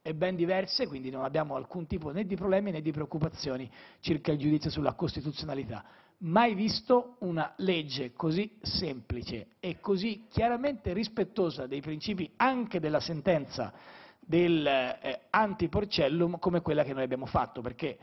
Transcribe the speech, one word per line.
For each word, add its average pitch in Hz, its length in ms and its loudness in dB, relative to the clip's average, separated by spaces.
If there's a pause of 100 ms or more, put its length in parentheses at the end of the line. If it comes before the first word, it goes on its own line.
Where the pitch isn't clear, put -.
e 160 120 -6
ben 180 220 0
diverse, 185 520 0
quindi 131 220 -8
non 131 140 -4
abbiamo 143 320 -2
alcun 151 320 -6
tipo 156 240 -4
né 196 140 -2
di 190 100 -4
problemi 196 360 0
né 156 100 -4
di 156 100 -2
preoccupazioni 147 800 -4 (300)
circa 160 320 0
il 147 60 0
giudizio 151 300 2
sulla 143 240 0
costituzionalità. 139 920 -6 (320)
Mai 208 360 4
visto 240 680 2
una 165 380 -2
legge 147 540 0
così 175 500 0
semplice 123 920 -6 (100)
e 170 180 -6
così 202 500 0
chiaramente 240 640 0
rispettosa 175 760 0
dei 135 140 -6
principi 156 560 -4
anche 240 460 2
della 151 180 2
sentenza 143 720 0 (480)
del, 165 480 4
eh, 131 600 0
anti-Porcellum 175 1120 2
come 175 220 2
quella 151 220 2
che 139 100 0
noi 135 100 -2
abbiamo 127 220 -2
fatto, 123 360 -2
perché 123 420 -6